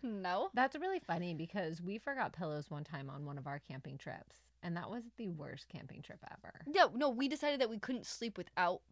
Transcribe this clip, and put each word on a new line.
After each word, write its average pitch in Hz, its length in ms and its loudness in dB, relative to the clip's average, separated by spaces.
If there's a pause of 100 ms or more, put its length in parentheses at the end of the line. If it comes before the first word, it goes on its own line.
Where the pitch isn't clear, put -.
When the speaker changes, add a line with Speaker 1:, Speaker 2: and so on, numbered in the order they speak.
Speaker 1:
"No." 208 500 2
Speaker 2:
That's 254 240 4
really 370 220 0
funny 175 340 0
because 165 480 -2
we 185 160 -2
forgot 254 380 -2
pillows 151 360 -2
one 147 140 -6
time 139 240 -8
on 139 160 -6
one 143 140 -6
of 135 80 -6
our 143 120 -4
camping 139 380 -10
trips. - 400 -10 (260)
And 170 140 -2
that 175 140 -6
was 226 140 -6 (120)
the 226 140 -6
worst 147 400 -8
camping - 320 -12
trip - 160 -14 (120)
ever. - 300 -14 (100)
Speaker 1:
Yeah, 330 240 10
no, 277 140 4
we 254 180 2
decided 285 360 2
that 220 80 4
we 226 80 -4
couldn't 233 260 -2
sleep - 320 -4
without 180 560 2